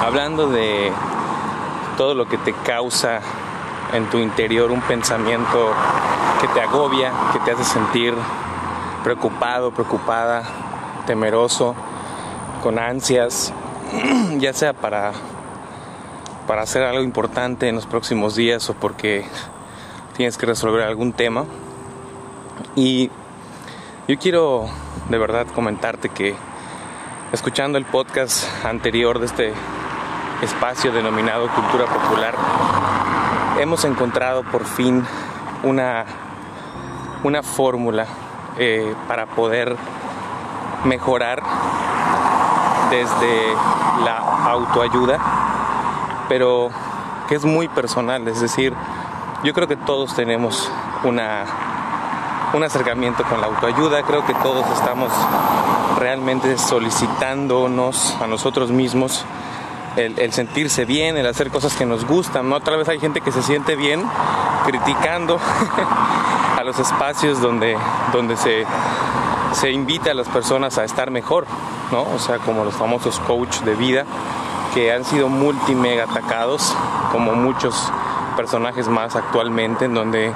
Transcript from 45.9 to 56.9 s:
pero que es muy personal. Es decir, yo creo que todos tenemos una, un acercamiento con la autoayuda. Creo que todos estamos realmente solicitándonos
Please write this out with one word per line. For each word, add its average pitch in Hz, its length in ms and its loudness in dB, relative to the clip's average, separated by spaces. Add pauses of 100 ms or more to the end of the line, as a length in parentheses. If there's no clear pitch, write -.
pero 123 420 4 (580)
que 147 80 2
es 147 100 -2
muy 160 220 4
personal. 123 600 0
Es 113 140 0
decir, 127 320 2 (680)
yo 147 100 2
creo 175 140 2
que 147 80 0
todos 135 400 -2
tenemos 117 540 0 (340)
una, 110 420 0 (1080)
un 151 100 2
acercamiento 123 600 0
con 117 160 0
la 107 80 0
autoayuda. 139 540 2
Creo 143 240 2
que - 80 0
todos 127 380 2
estamos 123 400 0 (880)
realmente 131 580 2
solicitándonos 127 1600 2